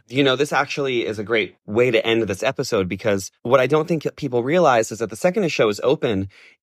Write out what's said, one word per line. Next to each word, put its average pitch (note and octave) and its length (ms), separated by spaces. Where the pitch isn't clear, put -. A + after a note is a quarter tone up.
You C3+ 160
know, C3 120
this C#3+ 180
actually C3+ 540
is G#2 100
a A2 60
great G#2 320
way A#2+ 240
to A2+ 160
end A2+ 160
this G2 220
episode, A#2+ 440
because G2+ 440
what C3 180
I B2+ 60
don't D#3 220
think E3 180
people B2 280
realize C3+ 480
is G#2+ 80
that A2 100
the - 60
second F#3 280
a D#3+ 60
show A#2 200
is G2+ 140
open, A2+ 440